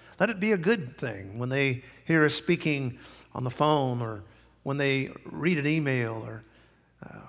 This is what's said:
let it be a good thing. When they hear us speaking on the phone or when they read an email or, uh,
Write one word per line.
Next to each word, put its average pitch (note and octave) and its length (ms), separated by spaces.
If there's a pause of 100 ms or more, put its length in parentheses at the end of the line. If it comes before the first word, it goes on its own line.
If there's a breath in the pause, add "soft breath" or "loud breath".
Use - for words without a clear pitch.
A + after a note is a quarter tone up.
(180 loud breath)
let G#3 120
it F#3+ 100
be G#3+ 100
a G#3 60
good F3 420
thing. G2+ 400
When B2 100
they C3+ 360 (200 loud breath)
hear D#3+ 200
us D3 100
speaking C#3+ 640 (360 loud breath)
on B2 100
the B2+ 60
phone C3+ 520
or A2 200 (420 soft breath)
when C#3 140
they C3+ 340 (120)
read D#3 340
an C#3+ 100
email B2+ 580
or, A2+ 160 (680 soft breath)
uh, - 200